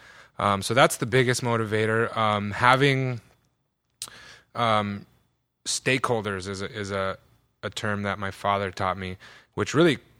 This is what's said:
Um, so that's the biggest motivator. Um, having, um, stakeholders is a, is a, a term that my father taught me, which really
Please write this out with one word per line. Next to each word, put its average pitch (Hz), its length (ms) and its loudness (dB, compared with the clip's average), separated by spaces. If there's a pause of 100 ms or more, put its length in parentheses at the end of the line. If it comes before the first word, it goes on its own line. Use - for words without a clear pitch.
(380)
Um, 101 240 2
so - 100 -4
that's 139 240 4
the - 100 -4
biggest 127 360 2
motivator. 110 760 0
Um, 104 360 0
having, 131 680 2 (1300)
um, 104 520 0 (600)
stakeholders 104 800 -2
is 98 140 -6
a, 98 160 -8
is 101 120 -6
a, 95 280 -4 (440)
a 107 80 -8
term 104 320 -4
that 98 160 -4
my 98 120 -8
father 101 400 -2
taught 92 280 -2
me, 92 180 -8 (380)
which 101 200 -4
really 151 240 4 (220)